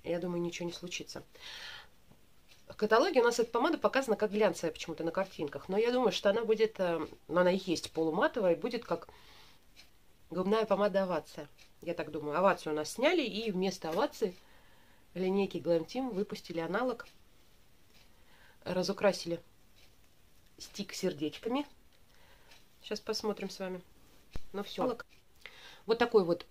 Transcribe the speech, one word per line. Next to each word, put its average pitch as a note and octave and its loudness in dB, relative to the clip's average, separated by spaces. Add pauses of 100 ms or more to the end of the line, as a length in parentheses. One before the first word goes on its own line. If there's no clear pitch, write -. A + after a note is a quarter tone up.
Я E3+ -4
думаю, F3 -4
ничего E3+ -6
не E3+ -6
случится. - -12 (1500)
В - -16
каталоге C4 6
у - 6
нас - 4
эта A#3 0
помада D#4+ 2
показана A3+ 2
как G#3 0
глянцевая F#3+ 2
почему-то - -8
на E3 0
картинках. - -6
Но G3 0
я A#3+ 2
думаю, B3 4
что - 2
она G#3+ 2
будет, A3 2
э, E3+ 0 (220)
но E3+ 2
она F3+ 6
и F#3+ 0
есть D#3+ -2
полуматовая, F3+ 2
и E3 0
будет A#3 -4
как - -4 (1200)
губная G3 2
помада G3 2
Овация. D#3 -6 (340)
Я E3+ -4
так D#3 -6
думаю. D3 -2
Овацию F3+ 4
у D3+ 0
нас D3+ -2
сняли, D#4 4
и A3 -4
вместо F3+ -2
Овации G3+ 0 (800)
линейки F#3+ 0
Glam E3 2
Team B3+ -4
выпустили F3+ -6
аналог. G#3+ -2 (1600)
Разукрасили F3+ 0 (1160)
стик - -12
сердечками. F3+ -4 (1160)
Сейчас G#3 -6
посмотрим G#3 -6
с - -16
вами. F#3 -8 (720)
Ну G3+ -6
все. A#3+ -4 (880)
Вот A3+ 2
такой A#3 6
вот E3+ 0